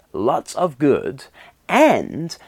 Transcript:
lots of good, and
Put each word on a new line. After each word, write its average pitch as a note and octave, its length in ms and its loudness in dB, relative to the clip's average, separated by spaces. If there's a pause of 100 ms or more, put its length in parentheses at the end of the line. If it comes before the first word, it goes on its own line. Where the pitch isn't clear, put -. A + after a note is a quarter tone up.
(120)
lots B2+ 420 -4
of D#3+ 240 -2
good, C3+ 460 0 (460)
and E3+ 680 2 (120)